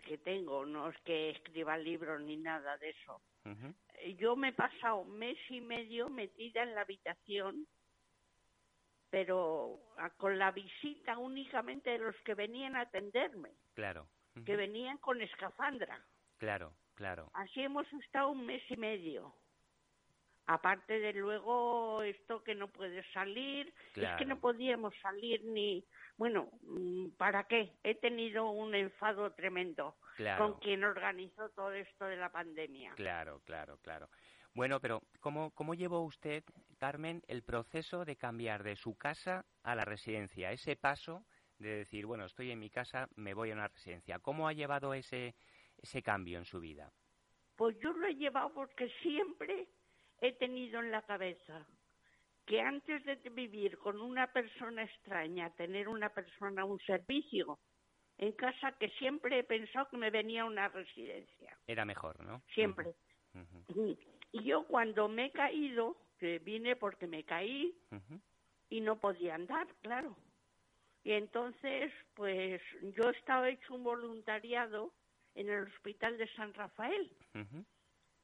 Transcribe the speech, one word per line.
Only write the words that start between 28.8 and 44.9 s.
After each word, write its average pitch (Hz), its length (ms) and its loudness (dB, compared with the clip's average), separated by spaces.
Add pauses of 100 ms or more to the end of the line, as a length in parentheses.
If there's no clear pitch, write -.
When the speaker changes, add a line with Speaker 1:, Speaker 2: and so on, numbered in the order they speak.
Speaker 1:
tremendo 180 640 0 (180)
Speaker 2:
Claro. 202 380 4
Speaker 1:
con - 60 -8
quien 196 240 2
organizó 190 640 0
todo 196 240 -2
esto 196 320 -6
de 190 120 -2
la 180 140 -2
pandemia. 156 640 -6
Speaker 2:
Claro, 82 500 -2
claro, 76 320 -8
claro. 78 320 -10 (460)
Bueno, 131 260 2
pero 113 220 0 (160)
¿cómo, 151 320 -2
cómo 160 240 -2
llevó 175 260 2
usted, 151 420 -4 (360)
Carmen, 156 480 -2
el 120 160 -4
proceso 160 600 -2
de 151 120 -4
cambiar 117 480 -2
de 104 120 -2
su 113 220 -4
casa 185 480 -2 (160)
a 117 140 2
la 107 100 4
residencia? 104 640 -2
Ese 139 240 -2
paso 165 480 0 (360)
de 107 160 -4
decir, 104 320 -4
"Bueno, 110 180 -4
estoy 123 240 -8
en 117 100 -6
mi 107 120 -10
casa, 127 440 -2
me 101 200 -4
voy 110 160 0
a - 20 -2
una 104 140 0
residencia". 90 500 -8
¿Cómo 156 300 0
ha 156 60 2
llevado 139 420 0